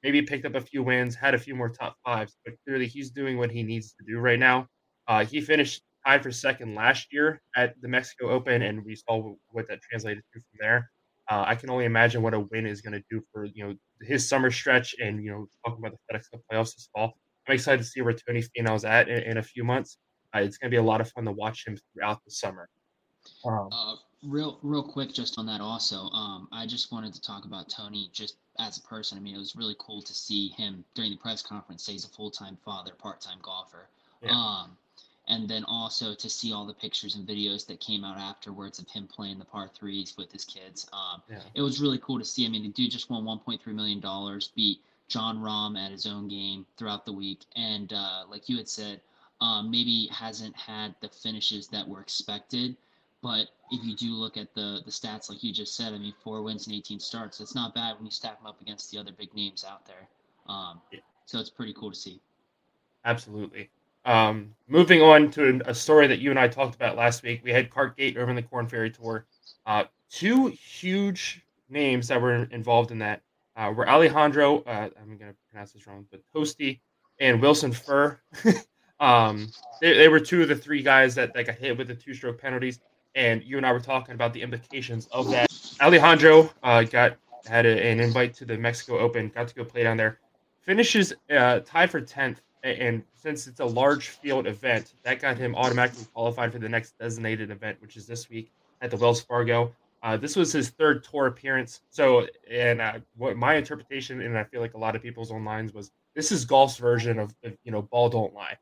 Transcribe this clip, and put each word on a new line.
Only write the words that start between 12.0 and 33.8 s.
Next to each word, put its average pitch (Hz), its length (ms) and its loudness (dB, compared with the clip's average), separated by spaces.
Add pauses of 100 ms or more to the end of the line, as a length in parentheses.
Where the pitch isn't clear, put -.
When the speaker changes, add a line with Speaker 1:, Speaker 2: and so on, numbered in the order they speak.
Speaker 1:
what 110 120 0
a 107 60 0
win 110 260 -6
is 104 160 -8
gonna 104 280 -10
do 110 120 -6 (100)
for, 107 140 -10
you 101 200 -12
know, 101 80 -8 (280)
his 123 260 -2
summer 131 220 2
stretch 123 520 0
and, 107 200 -6
you 107 80 -8
know, 104 180 -12 (160)
talking 113 200 -10
about 110 140 -12
the - 160 -14
FedEx - 160 -12
Cup 120 100 -20 (100)
playoffs 110 240 -4
this - 200 -20
fall. 110 200 -4 (320)
I'm 135 80 2
excited 131 240 2
to 117 60 -4
see 131 160 -12
where 120 140 0
Tony 117 280 -6
Finau's 113 420 -2
at 110 240 4
in, 120 140 -2
in 113 160 -4
a 107 40 -4
few 120 220 -10
months. 123 340 -4 (360)
Uh, 107 60 0
it's 101 160 -2
gonna 123 140 -6
be 120 60 2
a 117 60 4
lot 110 200 2
of 110 80 -6
fun 117 160 -12
to 104 60 -6
watch 107 340 -8
him 101 120 -12 (140)
throughout 107 320 -6
the 104 60 -20
summer. 92 380 -10 (800)
Um, 107 260 -4
Speaker 2:
Uh, 110 220 -10 (280)
real, 147 400 -8
real 147 200 -4
quick, 139 320 -10
just 117 240 -8
on 110 80 -10
that 107 160 -10
also, 110 340 -6 (140)
um, 98 420 -10
I 113 140 -12
just 120 260 -8
wanted 110 220 -12
to - 80 -20
talk 101 240 -14
about 98 240 -16
Tony 104 420 -14
just - 240 -14 (220)
as 110 200 -10
a - 40 -18
person. 107 360 -14
I - 20 -16
mean, 101 140 -14
it 98 40 -14
was 101 180 -14
really 110 220 -8
cool 104 240 -16
to - 120 -18
see 101 360 -6
him 98 340 -12 (100)
during 110 160 -8
the 98 60 -12
press 110 260 -12
conference 95 400 -18
say 104 100 -12
he's 98 120 -14
a - 40 -20
full-time 104 560 -16
father, 92 340 -14
part-time 95 440 -18
golfer. 92 460 -18 (340)